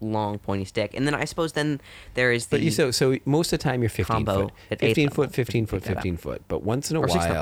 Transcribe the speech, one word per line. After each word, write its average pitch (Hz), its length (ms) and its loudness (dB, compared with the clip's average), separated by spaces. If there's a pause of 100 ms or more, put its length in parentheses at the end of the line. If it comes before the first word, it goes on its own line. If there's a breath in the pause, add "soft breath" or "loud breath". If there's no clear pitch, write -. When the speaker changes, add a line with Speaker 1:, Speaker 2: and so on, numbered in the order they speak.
Speaker 1:
long, 107 380 -2
pointy 98 260 -4
stick. 104 300 -4
And 131 120 -2
then 147 80 0
I 143 100 -2
suppose 160 300 -2
then 151 260 0 (340 loud breath)
there 123 180 2
is 120 140 0
the 147 120 0
Speaker 2:
But - 40 0
you, 160 80 2
so, 135 220 2
so 131 320 2
most 151 280 2
of - 60 2
the - 60 -6
time 127 180 2
you're 113 80 4
fifteen 104 240 -2 (100)
Speaker 1:
combo 98 200 2
Speaker 2:
foot. 98 80 -6 (180 loud breath)
Speaker 1:
at 110 40 -4
eighth - 60 -6 (100)
Speaker 2:
Fifteen 143 180 4
Speaker 1:
level, 147 160 0
Speaker 2:
foot, 127 100 -6
fifteen 120 300 0
Speaker 1:
if - 80 -6
you 98 60 -2
Speaker 2:
foot, - 40 -8
Speaker 1:
pick - 60 -10
that - 40 0
up. - 60 -2
Speaker 2:
fifteen 90 180 -2
foot. 65 300 -8
But 85 160 -2
once 120 300 -2
in 156 40 0
a 160 40 0
Speaker 1:
Or - 80 2
sixth 85 200 4
Speaker 2:
while, 98 140 2